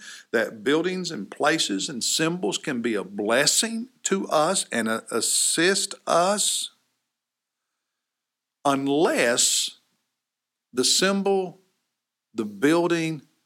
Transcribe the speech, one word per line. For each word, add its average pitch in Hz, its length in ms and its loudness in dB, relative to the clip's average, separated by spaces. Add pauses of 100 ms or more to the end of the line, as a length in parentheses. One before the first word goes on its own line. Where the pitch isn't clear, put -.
(320)
that 110 320 -2
buildings 165 480 0
and 104 180 -10
places 147 600 -2
and 120 140 -8
symbols 180 540 -2
can 123 240 -4
be 113 140 0
a 95 80 -2
blessing 127 840 0 (140)
to 196 260 -2
us 165 420 2
and, 113 160 -2
uh, 113 140 -2 (100)
assist - 800 0 (140)
us, 190 640 0 (2000)
unless 139 1120 2 (960)
the 123 100 0
symbol, 196 800 0 (720)
the 110 120 -4
building, 160 760 0 (240)